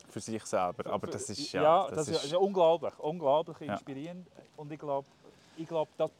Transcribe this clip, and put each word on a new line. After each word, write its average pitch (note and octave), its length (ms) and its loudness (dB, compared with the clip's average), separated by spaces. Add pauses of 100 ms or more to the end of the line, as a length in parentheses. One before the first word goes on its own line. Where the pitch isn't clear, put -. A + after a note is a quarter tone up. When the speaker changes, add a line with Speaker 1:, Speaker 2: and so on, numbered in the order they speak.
Speaker 1:
Für - 100 -8
sich A2 260 -6
selber, F#2 460 0
aber G2+ 160 -2
Speaker 2:
Für, D#3+ 60 -6
Speaker 1:
das G2+ 160 -6
ist, G#2+ 240 -8
Speaker 2:
ja, F2+ 100 2
Speaker 1:
ja, E3 240 6
Speaker 2:
das D3+ 200 -2
Speaker 1:
das - 0 - (100)
Speaker 2:
ist C3+ 80 -2
Speaker 1:
ist C#3+ 60 -6
Speaker 2:
ja E3+ 80 2
unglaublich, F3 600 4
unglaublich D#3 600 0
Speaker 1:
Ja. C#3 120 -4
Speaker 2:
inspirierend. E3 540 -8 (300)
Und D3+ 140 -12
ich D3+ 80 -12
glaub, C#3 260 -2 (500)
ich D#3+ 120 -10
glaub, D#3+ 200 -2 (100)
das, D#3 220 0